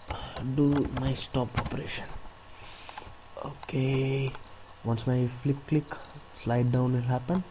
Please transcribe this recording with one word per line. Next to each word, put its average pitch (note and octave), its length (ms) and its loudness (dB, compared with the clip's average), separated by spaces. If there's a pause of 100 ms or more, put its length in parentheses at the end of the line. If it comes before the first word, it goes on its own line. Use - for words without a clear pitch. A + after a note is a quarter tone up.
(560)
do C#3+ 320 6 (120)
my C3 140 2
stop - 360 -2 (100)
operation. - 460 -4 (1400)
Okay, C3+ 880 0 (520)
once A2+ 220 0
my B2+ 220 4
flip C#3 300 0 (100)
click D3+ 180 4 (480)
slide A#2+ 380 4
down B2+ 220 6
will B2 80 4
happen, B2+ 500 2